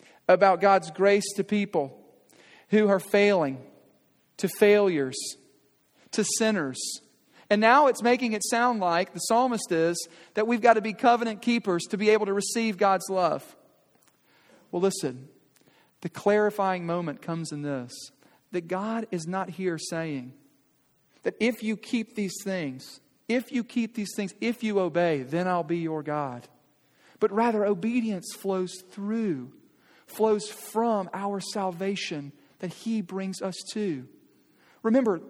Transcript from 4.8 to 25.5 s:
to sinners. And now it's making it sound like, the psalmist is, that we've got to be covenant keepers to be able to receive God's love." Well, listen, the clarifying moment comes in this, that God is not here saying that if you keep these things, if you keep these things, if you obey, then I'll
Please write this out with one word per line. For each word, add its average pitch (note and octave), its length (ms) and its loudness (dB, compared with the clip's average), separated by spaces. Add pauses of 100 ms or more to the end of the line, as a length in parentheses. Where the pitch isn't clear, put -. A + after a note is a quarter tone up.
to G#3+ 120 0 (140)
sinners. F#3 420 0 (680)
And G#3 120 4
now C4 280 8
it's G#3+ 140 0
making A#3+ 300 2
it G#3 120 -4
sound A#3 360 0
like, F3+ 320 0
the E3+ 80 -10
psalmist A#3+ 500 0
is, E3+ 380 0 (260)
that G#3+ 120 0
we've A#3 160 0
got A#3 120 10
to A3 60 0
be G#3 140 -4
covenant A#3 480 2
keepers G3+ 480 0
to - 80 -4
be G#3 120 4
able G#3+ 160 4
to G3 60 0
receive G3+ 460 -2
God's F#3+ 300 2
love." F3 480 -2 (1160)
Well, F3+ 80 -4
listen, C#3+ 480 -2 (720)
the - 80 -8
clarifying G3+ 800 0
moment E3+ 340 -4
comes E3 320 -8
in D3 100 -10
this, C3 300 -6 (600)
that E3+ 160 -6
God G#3+ 420 -6
is E3 160 -6
not F#3 240 -6
here F3 280 -4
saying D3+ 540 -8 (920)
that - 160 -4
if A3+ 220 0
you G#3+ 140 -2
keep - 380 -6
these G3 280 -4
things, D#3 580 -8 (280)
if A#3 240 -2
you A#3+ 120 -2
keep A#3 300 -4
these G3+ 200 -6
things, G3 260 -6
if A3+ 220 -4
you G#3+ 160 0
obey, E3+ 440 0
then E3 260 -2
I'll F3 160 0